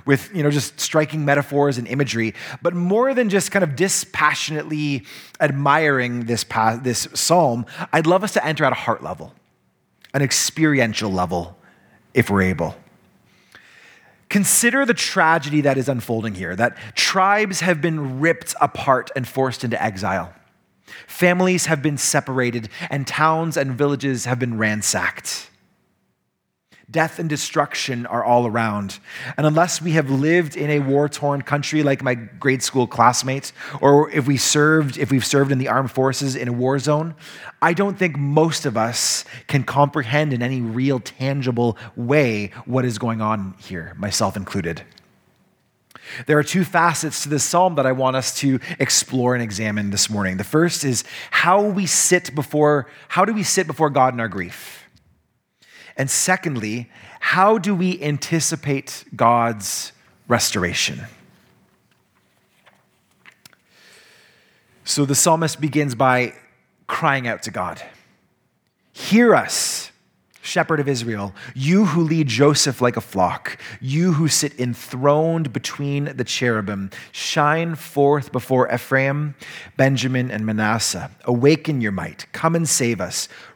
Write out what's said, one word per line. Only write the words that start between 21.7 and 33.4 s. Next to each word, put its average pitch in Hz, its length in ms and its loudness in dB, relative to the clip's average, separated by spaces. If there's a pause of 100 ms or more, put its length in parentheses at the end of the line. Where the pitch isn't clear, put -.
been 147 160 0
separated, 123 720 -2 (220)
and 139 160 -4
towns 160 500 0
and 139 140 0
villages 135 540 0
have 123 120 0
been 117 220 -2
ransacked. 104 880 -2 (1400)
Death 160 280 -2
and 165 100 -4
destruction 139 800 -2
are 117 160 -2
all 120 240 4
around. 104 500 -2 (400)
And 147 80 2
unless 160 340 2
we 165 120 -4
have 151 180 2
lived 151 480 2
in 147 140 -2
a 147 80 2
war-torn 143 640 0
country 147 400 0
like 139 180 0
my 131 140 0
grade 123 480 -2
school 127 240 0
classmate, 123 640 2 (280)